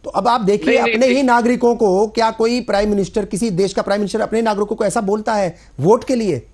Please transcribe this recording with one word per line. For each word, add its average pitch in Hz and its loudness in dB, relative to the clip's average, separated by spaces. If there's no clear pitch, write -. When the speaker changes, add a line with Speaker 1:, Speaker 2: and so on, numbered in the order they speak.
Speaker 1:
तो - -10
अब 196 -2
आप 240 2
देखिए 208 0
Speaker 2:
नहीं, 233 2
नहीं, 233 0
Speaker 1:
अपने 247 2
ही 247 2
Speaker 2:
नहीं। 277 2
Speaker 1:
नागरिकों 240 2
को, 208 2
क्या 226 0
कोई 233 0
प्राइम 208 0
मिनिस्टर, 202 -2
किसी 214 -4
देश 185 0
का 220 -2
प्राइम 202 -2
मिनिस्टर 208 -4
अपने 214 -2
नागरिकों 208 -2
को 220 -2
ऐसा 208 0
बोलता 214 -2
है 196 -2
वोट 214 4
के 269 0
लिए? 185 -2